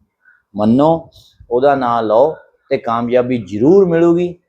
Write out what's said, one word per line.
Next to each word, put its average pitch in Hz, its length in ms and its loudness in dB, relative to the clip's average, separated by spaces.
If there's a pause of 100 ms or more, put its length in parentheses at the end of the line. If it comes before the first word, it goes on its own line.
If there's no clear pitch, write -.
(560)
ਮੰਨੋ, 139 540 0 (400)
ਉਹਦਾ 135 240 0
ਨਾਂ 120 280 -2
ਲਓ, 120 340 0 (340)
ਤੇ 135 60 0
ਕਾਮਯਾਬੀ 120 640 -2
ਜ਼ਰੂਰ 123 500 2
ਮਿਲੂਗੀ। 170 500 0 (100)